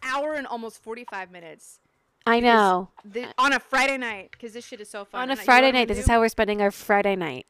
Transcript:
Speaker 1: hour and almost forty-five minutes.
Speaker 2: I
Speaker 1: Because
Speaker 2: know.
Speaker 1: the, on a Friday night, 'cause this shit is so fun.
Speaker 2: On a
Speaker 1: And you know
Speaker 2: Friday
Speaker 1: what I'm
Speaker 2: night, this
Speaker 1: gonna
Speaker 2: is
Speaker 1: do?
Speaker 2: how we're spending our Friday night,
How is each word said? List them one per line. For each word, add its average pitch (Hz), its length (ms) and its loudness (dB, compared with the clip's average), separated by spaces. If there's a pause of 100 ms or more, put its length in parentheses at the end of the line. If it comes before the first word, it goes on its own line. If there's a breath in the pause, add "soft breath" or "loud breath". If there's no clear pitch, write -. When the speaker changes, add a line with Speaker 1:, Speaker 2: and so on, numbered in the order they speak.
Speaker 1:
hour 285 300 -4
and 277 140 -8
almost 226 360 -12
forty-five 214 480 -12
minutes. 170 480 -20 (480)
Speaker 2:
I 233 120 4
Speaker 1:
Because 240 40 -2 (140)
Speaker 2:
know. 185 320 2 (140)
Speaker 1:
the, 214 240 -12 (100)
on 269 160 2
a 262 60 0
Friday 269 380 -2
night, 220 420 -12
'cause 226 140 -16
this 240 120 -16
shit 214 160 -16
is 208 80 -20
so 202 160 -12
fun. - 160 -10
Speaker 2:
On 254 80 -4
a - 40 0
Speaker 1:
And 220 60 -8
you - 20 -12
know - 40 -10
Speaker 2:
Friday 254 220 6
Speaker 1:
what - 20 4
I'm 254 60 0
Speaker 2:
night, 240 140 2
this 214 80 -2
Speaker 1:
gonna - 40 -6
Speaker 2:
is - 60 2
Speaker 1:
do? 233 60 4
Speaker 2:
how 233 80 6
we're 226 80 2
spending 208 320 -2
our 202 100 2
Friday 202 440 0
night, 151 340 -8